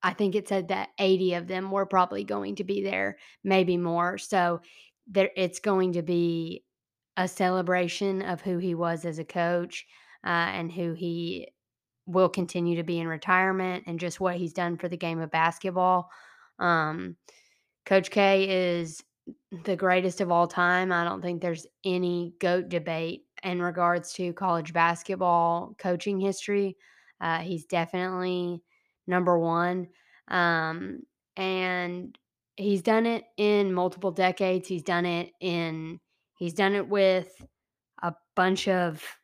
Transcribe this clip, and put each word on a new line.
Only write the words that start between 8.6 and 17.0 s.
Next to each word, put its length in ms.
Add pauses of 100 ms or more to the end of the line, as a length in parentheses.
was 280
as 140
a 60
coach, 600 (400)
uh, 40 (260)
and 160
who 220
he 560 (580)
will 220
continue 480
to 80
be 160
in 80
retirement, 800
and 100
just 220
what 160
he's 160
done 260
for 80
the 100
game 240
of 120
basketball. 760 (520)
Um, 560 (680)